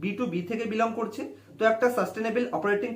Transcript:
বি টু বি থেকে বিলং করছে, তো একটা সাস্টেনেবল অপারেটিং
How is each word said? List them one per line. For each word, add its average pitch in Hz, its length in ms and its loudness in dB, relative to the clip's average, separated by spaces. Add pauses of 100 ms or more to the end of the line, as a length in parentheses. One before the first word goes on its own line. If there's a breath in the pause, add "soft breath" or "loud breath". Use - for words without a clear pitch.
বি 196 160 0
টু 247 60 -2 (100)
বি 175 160 0
থেকে 226 220 -2
বিলং 226 180 2 (100)
করছে, 226 220 -6 (360 loud breath)
তো 214 140 0
একটা 247 160 4 (100)
সাস্টেনেবল 220 460 0 (140)
অপারেটিং 202 380 2